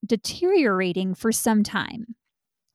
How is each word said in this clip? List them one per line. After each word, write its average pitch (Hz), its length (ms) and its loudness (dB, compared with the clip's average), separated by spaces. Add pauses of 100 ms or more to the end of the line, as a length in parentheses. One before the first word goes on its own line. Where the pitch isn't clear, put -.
deteriorating 190 1080 0
for 226 180 -2
some 220 300 2
time. - 520 -6 (600)